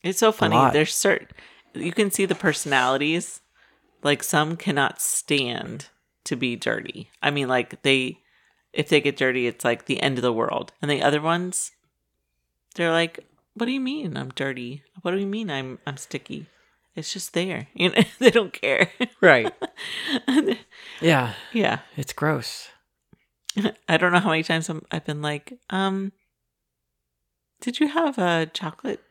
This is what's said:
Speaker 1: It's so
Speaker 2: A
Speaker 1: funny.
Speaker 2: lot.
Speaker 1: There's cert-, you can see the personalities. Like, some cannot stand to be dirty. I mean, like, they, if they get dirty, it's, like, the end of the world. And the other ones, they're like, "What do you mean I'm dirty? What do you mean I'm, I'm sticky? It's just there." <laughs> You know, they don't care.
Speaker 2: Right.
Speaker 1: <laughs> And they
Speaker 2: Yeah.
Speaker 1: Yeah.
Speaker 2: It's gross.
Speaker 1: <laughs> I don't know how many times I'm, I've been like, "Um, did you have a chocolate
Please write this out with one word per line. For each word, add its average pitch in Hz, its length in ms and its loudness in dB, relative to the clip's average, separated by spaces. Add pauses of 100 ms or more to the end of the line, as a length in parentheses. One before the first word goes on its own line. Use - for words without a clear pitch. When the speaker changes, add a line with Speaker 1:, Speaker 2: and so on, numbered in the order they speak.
Speaker 1:
It's 185 160 -4
so 226 100 6
Speaker 2:
A - 20 4
Speaker 1:
funny. 214 240 2
Speaker 2:
lot. 127 180 6
Speaker 1:
There's 151 200 2
cert-, - 360 0 (440)
you 170 200 -6
can 202 180 2
see 196 140 0
the 196 100 -2
personalities. 143 1040 0 (640)
Like, 143 200 2
some 160 340 0
cannot - 420 0
stand - 880 -4 (380)
to - 100 -2
be 123 220 -4
dirty. - 520 -6 (140)
I 147 80 0
mean, 139 160 -2
like, 123 360 -2
they, 135 360 2 (540)
if 151 160 -4
they 151 100 6
get 143 160 0
dirty, 127 320 0
it's, - 160 -6
like, 117 220 0
the - 160 -2
end 131 160 0
of 120 40 -2
the 120 120 2
world. - 480 -2
And 147 100 -2
the 139 100 0
other 147 200 4
ones, 175 500 -2 (1040)
they're 170 160 0
like, 165 340 0 (280)
"What 233 140 -4
do 254 40 -2
you 269 80 -2
mean 254 380 -6
I'm 131 180 -8
dirty? 131 480 -6 (180)
What 175 100 -4
do 190 60 -2
you 196 80 -2
mean 208 240 -6
I'm, 131 380 -6
I'm 139 80 -8
sticky? 143 520 -12 (460)
It's - 200 -10
just - 200 -10
there." 170 380 -4
<laughs> - 20 -20
You 175 180 0
know, 220 100 4 (180)
they 247 120 8
don't 214 220 2
care. - 380 2 (300)
Speaker 2:
Right. 135 320 8 (380)
Speaker 1:
<laughs> - 360 -6
And 269 220 4
they - 100 -2 (400)
Speaker 2:
Yeah. 135 340 4 (200)
Speaker 1:
Yeah. 180 260 2 (160)
Speaker 2:
It's 143 160 -6
gross. - 560 -4 (880)
Speaker 1:
<laughs> - 320 -4
I 165 100 2
don't 180 140 4
know 180 80 6
how 196 120 0
many 160 120 0
times 165 260 -2
I'm, 156 220 -10
I've 160 140 -6
been 147 160 -6
like, 147 320 -6 (160)
"Um, 196 420 -2 (1500)
did 247 200 -6
you 302 80 4
have 294 300 0
a 170 360 2
chocolate - 580 -8